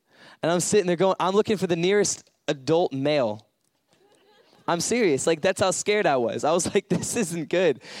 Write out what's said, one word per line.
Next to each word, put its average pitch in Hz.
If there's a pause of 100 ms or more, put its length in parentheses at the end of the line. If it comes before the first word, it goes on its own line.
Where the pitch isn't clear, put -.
(440)
And 156
I'm 175
sitting 202
there 180
going, 190
I'm 180
looking 202
for 180
the 175
nearest 190 (200)
adult 151
male. 135 (1200)
I'm 170
serious. 185
Like, 165
that's 190
how 190
scared 208
I 143
was. 117
I 147
was 175
like, -
<laughs> -
"This 170
isn't 170
good." 170 (200)